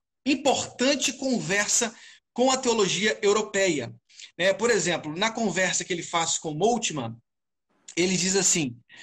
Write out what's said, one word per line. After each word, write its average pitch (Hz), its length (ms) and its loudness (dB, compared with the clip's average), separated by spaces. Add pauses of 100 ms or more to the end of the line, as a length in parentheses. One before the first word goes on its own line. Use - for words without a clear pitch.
(240)
importante 262 880 0
conversa 208 840 -2 (420)
com 262 140 4
a 262 60 2
teologia 214 680 0
europeia. 196 720 2 (440)
Né? 190 140 4
Por 214 180 0
exemplo, 160 460 0
na 214 140 0
conversa 185 540 -2
que 180 80 -6
ele 170 100 -6
faz 165 340 -2
com 160 160 -6
Moltmann, 156 640 -2 (800)
ele 185 180 2
diz 185 220 0
assim, 156 420 0 (240)